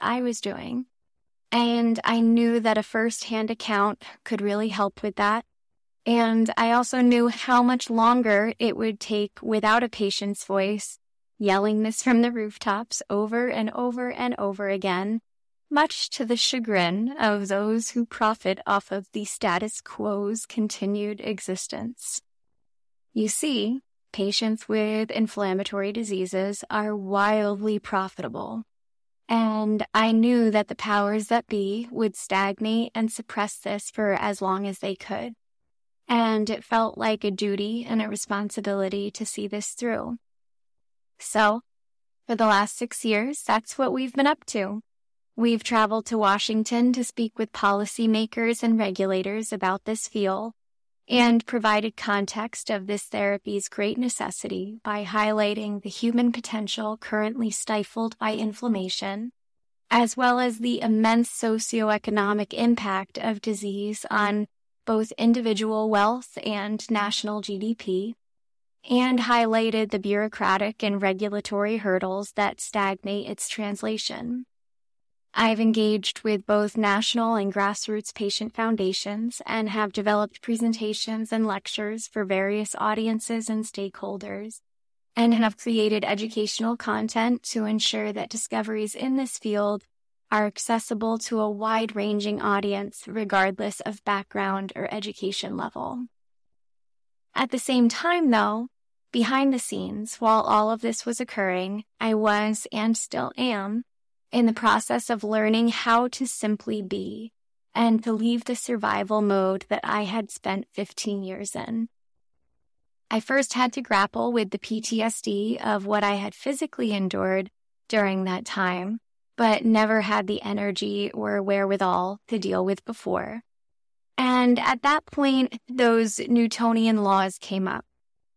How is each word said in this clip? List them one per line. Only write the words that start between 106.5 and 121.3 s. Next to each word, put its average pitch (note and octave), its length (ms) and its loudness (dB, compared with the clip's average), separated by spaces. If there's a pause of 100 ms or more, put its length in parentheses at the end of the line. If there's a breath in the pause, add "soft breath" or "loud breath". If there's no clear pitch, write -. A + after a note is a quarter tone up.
be G3+ 500 -6 (400)
and A3+ 300 4
to A3+ 100 -2
leave A3+ 320 0
the B3 120 -4
survival G#3+ 640 0
mode G3 460 2
that G#3 160 -2
I G#3 180 0
had G#3 300 -4
spent - 400 -6
fifteen G3+ 500 -6
years F#3+ 320 -10
in. A3+ 340 -6 (1200)
I A3 120 0
first C4+ 320 0
had B3 220 0
to C4+ 60 -4
grapple A#3 520 0
with G#3+ 180 0
the G#3 80 -6
P A3 220 -6
T A3 200 -2
S A3+ 220 -2
D G#3 400 -2
of G#3 240 -2
what G#3 160 2
I G3+ 140 2
had G3+ 180 -6
physically C4+ 580 -4
endured F#3+ 580 0 (380)
during F#3+ 360 0
that F3+ 200 -4
time, F#3 540 -2 (380)
but A3+ 280 2
never A3 360 4
had G#3 260 0
the G#3 160 -4
energy G3+ 720 -2
or G#3 260 -2